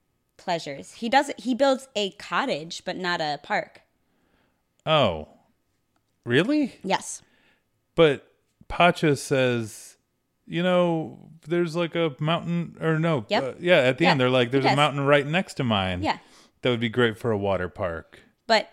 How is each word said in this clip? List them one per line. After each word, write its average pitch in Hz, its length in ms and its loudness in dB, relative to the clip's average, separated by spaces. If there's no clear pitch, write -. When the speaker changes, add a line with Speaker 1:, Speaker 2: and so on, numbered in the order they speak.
Speaker 1:
pleasures. 160 580 -8
He 233 140 -8
does, 277 280 2
he 233 180 -4
builds 262 400 0
a 208 180 -2
cottage, 175 720 -6
but 175 120 -8
not 175 240 -4
a 147 220 -4
park. - 400 -6
Speaker 2:
Oh. 107 420 2
Really? 220 580 0
Speaker 1:
Yes. - 400 -6
Speaker 2:
But 147 320 2
Pacha 170 480 2
says, 123 800 -2
"You 165 160 -6
know, 175 680 0
there's, 170 300 -2
like, 175 180 -4
a 165 240 0
mountain," 165 640 -4
or 160 180 0
no, 156 300 0
Speaker 1:
Yep. 220 160 0
Speaker 2:
uh, 123 160 -6
yeah, 175 180 4
at 127 200 4
the 139 60 2
Speaker 1:
Yeah, 135 80 4
Speaker 2:
end, 131 80 2
they're 127 100 4
like, 127 180 4
Speaker 1:
he 120 40 -6
Speaker 2:
"There's 135 120 2
a 123 40 4
Speaker 1:
does. - 80 4
Speaker 2:
mountain 143 280 2
right 143 220 4
next 170 280 -4
to 139 100 -4
mine 95 380 0
Speaker 1:
Yeah. - 160 -4
Speaker 2:
that 131 80 0
would 120 100 0
be 117 80 -2
great 113 300 2
for 120 120 -4
a 107 80 0
water 95 300 -2
park." 82 520 -8
Speaker 1:
But 214 260 0